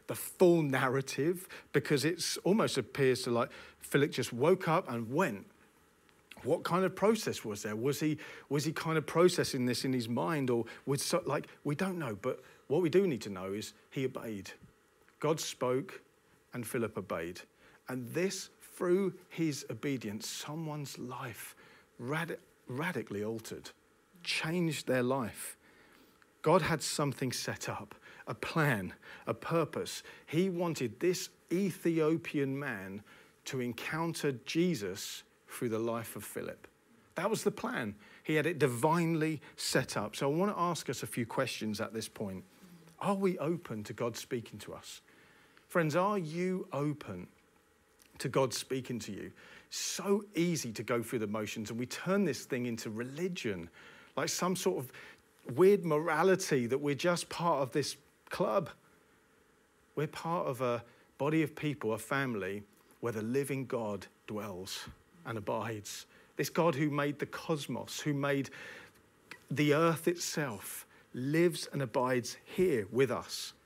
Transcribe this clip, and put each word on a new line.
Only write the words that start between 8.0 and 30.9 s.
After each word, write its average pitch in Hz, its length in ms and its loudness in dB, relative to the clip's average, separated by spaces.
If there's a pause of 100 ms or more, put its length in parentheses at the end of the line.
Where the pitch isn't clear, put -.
he, 156 160 2 (320)
was 143 160 2
he 160 80 0
kind 160 240 0
of 147 80 2
processing 160 600 4
this 123 200 0
in 131 80 2
his 120 160 0
mind? 139 400 0
Or 117 160 4 (200)
was 139 160 0
so, - 240 0
like, 151 220 -2 (160)
we 143 100 0
don't 185 240 0
know. 120 240 -4
But 127 220 -2 (240)
what 156 140 4
we 165 80 4
do 190 180 6
need 127 140 0
to 110 80 -6
know 95 240 -4
is 104 180 -6 (200)
he 139 120 -2
obeyed. 113 480 -4 (680)
God 151 180 2
spoke 127 640 -2 (520)
and 120 140 -6
Philip 113 300 -2
obeyed. 90 420 -4 (480)
And 127 220 -6
this, 175 400 -2 (260)
through 185 380 2 (160)
his 156 400 -2
obedience, 113 580 -4
someone's 151 720 -8
life 123 560 -10 (460)
radi-, 156 380 -4 (280)
radically 123 560 -4
altered, 110 480 -8 (500)
changed 160 640 0
their 127 160 4
life. 127 540 -2 (840)
God 165 200 6
had 156 200 0
something 135 500 -2
set - 380 -6
up, 104 260 -10 (320)
a 131 60 -6
plan, 113 600 0 (340)
a 117 60 2
purpose. 139 680 -2 (220)
He 185 240 2
wanted 165 500 -2